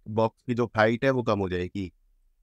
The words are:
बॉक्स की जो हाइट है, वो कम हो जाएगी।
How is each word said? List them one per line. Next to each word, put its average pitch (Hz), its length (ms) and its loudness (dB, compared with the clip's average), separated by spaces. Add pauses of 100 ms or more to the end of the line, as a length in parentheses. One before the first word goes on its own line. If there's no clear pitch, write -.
बॉक्स 110 400 -2
की 127 60 -2
जो 117 120 0
हाइट 110 400 2
है, 135 60 4
वो 127 120 -2
कम 110 160 0
हो 95 100 -2
जाएगी। 90 420 -6 (520)